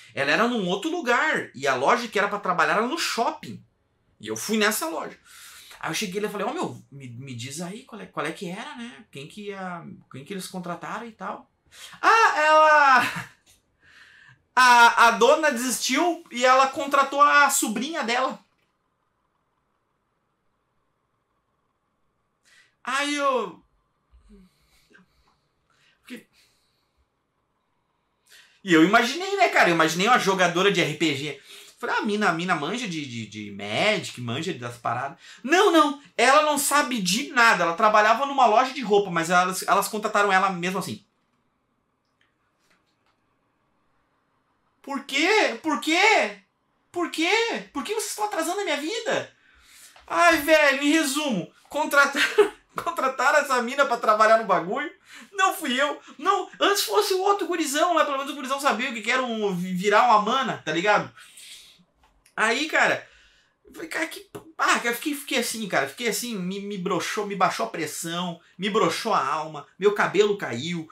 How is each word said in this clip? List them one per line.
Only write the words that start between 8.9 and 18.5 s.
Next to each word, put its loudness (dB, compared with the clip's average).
Quem -16
que -16
ia, -12
quem -18
que -14
eles -10
contrataram -12
e -16
tal." -14
"Ah, 4
ela, 6
a, 8
a 6
dona 4
desistiu -2
e -6
ela 6
contratou -2
a 6
sobrinha -4
dela." -4